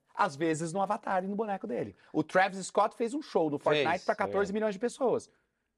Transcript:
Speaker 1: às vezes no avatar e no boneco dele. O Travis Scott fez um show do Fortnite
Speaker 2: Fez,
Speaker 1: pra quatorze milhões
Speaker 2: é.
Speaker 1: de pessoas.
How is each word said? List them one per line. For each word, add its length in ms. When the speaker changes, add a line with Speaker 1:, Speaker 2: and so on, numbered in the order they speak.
Speaker 1:
às 200
vezes 360
no 80
avatar 440
e 40
no 80
boneco 300
dele. 300
O 100
Travis 460
Scott 280
fez 200
um 60
show 280
do 80
Fortnite 320
Speaker 2:
Fez, 160
Speaker 1:
pra 100
quatorze 380
milhões 160
Speaker 2:
é. 40
Speaker 1:
de 60
pessoas. 480